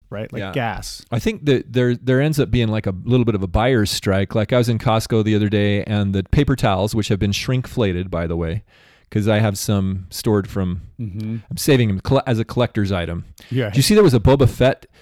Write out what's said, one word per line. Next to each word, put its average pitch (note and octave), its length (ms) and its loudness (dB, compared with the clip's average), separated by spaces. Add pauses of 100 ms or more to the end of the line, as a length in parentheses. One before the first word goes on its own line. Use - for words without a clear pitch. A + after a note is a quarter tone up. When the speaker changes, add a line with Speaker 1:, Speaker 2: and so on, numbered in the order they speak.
Speaker 1:
right? G#2+ 240 -10
Like A#2+ 80 -8
Speaker 2:
Yeah. G2 100 -10
Speaker 1:
gas. A2+ 600 -8
Speaker 2:
I A#2 80 -2
think A3 260 -4
that C3 260 0
there, B2 240 2
there B2+ 240 0
ends D3 220 0
up A2+ 100 0
being, A#2+ 160 2
like, A2 200 -2
a F#2+ 60 -4 (120)
little B2 180 2
bit A2 120 0
of G2 80 -2
a F#2+ 40 -4
buyer's A2 420 2
strike. G2 460 -2
Like, G#2+ 160 0
I B2+ 60 4
was A#2+ 100 2
in A2+ 120 0
Costco A2 440 0
the G#2+ 120 2
other G#2 120 2
day, G#2 380 0
and G#2 280 -2
the G2 100 0
paper C#3 340 2
towels, G2 360 0
which A2 140 -2
have G2+ 120 0
been G2+ 120 0
shrinkflated, G2+ 760 -2
by E2+ 180 -4
the E2+ 80 -4
way, E2+ 280 -4 (460)
'cause G#2+ 200 0
I G#2+ 100 4
have G#2+ 180 0
some F#2+ 520 -2
stored G#2 400 0
from, F2+ 320 -4 (180)
Speaker 1:
Mm-hmm. G#2+ 380 -8 (120)
Speaker 2:
I'm - 80 -10
saving B2+ 300 4
them F#2+ 140 -2
colle-, C3+ 260 0
as A#2 120 0
a A2+ 60 0
collector's A2 460 -2
item. E2+ 320 -4 (260)
Speaker 1:
Yeah. A#2+ 200 -4
Speaker 2:
Did F#2+ 80 -2
you C3+ 60 4
see G#3+ 100 4
there G#3 100 6
was C#3 120 6
a A#2 40 4
Boba B2+ 300 4
Fett, - 380 0 (140)